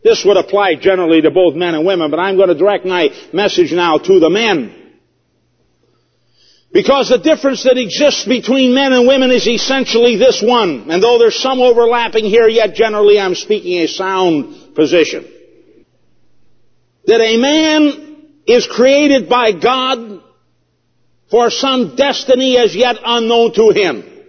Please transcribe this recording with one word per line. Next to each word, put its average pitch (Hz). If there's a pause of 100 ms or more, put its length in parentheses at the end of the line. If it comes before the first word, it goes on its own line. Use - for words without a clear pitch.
This 226
would 196
apply 190
generally 170
to 151
both 165
men 175
and 156
women, 170
but 160
I'm 190
gonna 185
direct 180
my 180 (220)
message 175
now 170
to 185
the 160
men. 185 (1800)
Because 269
the 247
difference 277
that 254
exists 247
between 247
men 269
and 247
women 262
is 247
essentially 240
this 233
one. 180
And 175
though 240
there's 233
some 262
overlapping 233
here, 226
yet 220
generally 208
I'm 190
speaking 180
a 165
sound 185
position. 160 (1800)
That 226
a 226
man 302 (200)
is 240
created 269
by 240
God 233 (1080)
for 233
some 254
destiny 262
as 202
yet 240
unknown 233
to 214
him. 165 (240)